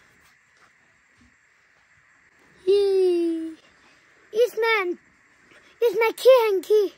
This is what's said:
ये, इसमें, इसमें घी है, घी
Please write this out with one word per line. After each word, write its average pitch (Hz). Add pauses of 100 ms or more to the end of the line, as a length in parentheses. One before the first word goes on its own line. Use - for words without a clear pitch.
(2750)
ये, 359 (760)
इसमें, 427 (840)
इसमें 453
घी 494
है, 415
घी 403 (100)